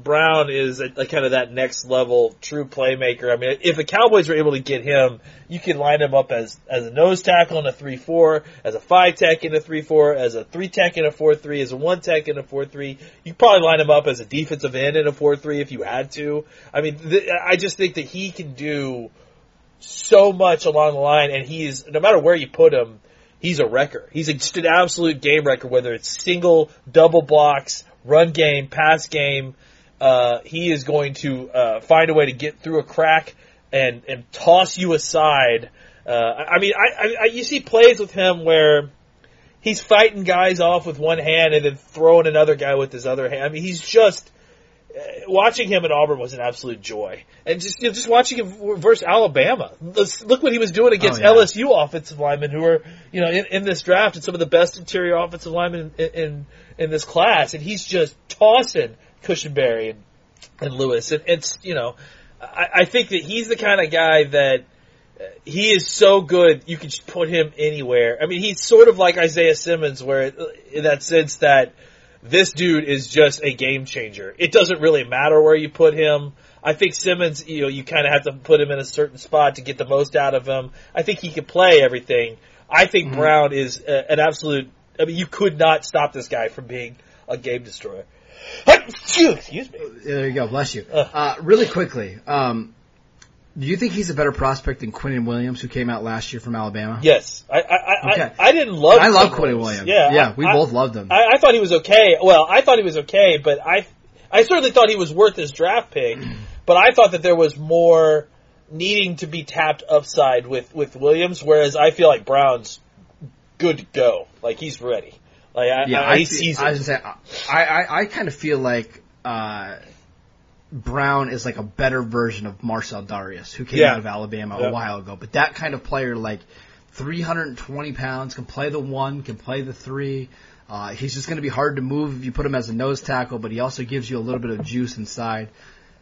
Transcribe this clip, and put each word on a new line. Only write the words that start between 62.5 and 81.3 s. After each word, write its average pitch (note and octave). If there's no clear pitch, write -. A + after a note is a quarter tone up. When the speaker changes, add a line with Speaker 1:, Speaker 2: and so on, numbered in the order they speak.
Speaker 1:
I F#3
think A#3+
that F#3
he's A3
the A#3
kind G#3
of D#3
guy D#3+
that, C#3
uh, F#2+
he G3+
is F#3
so G3
good, E3+
you E3
can D3+
just -
put F3
him D#3+
anywhere. B2
I D3+
mean, F3
he's G3+
sort A#3
of G3
like F3+
Isaiah E3
Simmons, D#3
where, C3+
uh, D#3+
in D3
that D3
sense D#3+
that C#3
this E3+
dude D#3+
is C#3
just C#3+
a C#3
game C3
changer. G#2
It E3+
doesn't F3+
really D3+
matter C#3+
where D#3
you D3+
put D#3+
him. D3
I D3+
think F3+
Simmons, F3
you D#3
know, C#3
you C3+
kinda D3
have C#3+
to C#3+
put D3
him C#3+
in C#3
a C3+
certain C#3
spot D3
to C3+
get C3+
the C3+
most C#3
out C#3
of B2+
him. C3
I E3+
think G#3
he F3
can D3+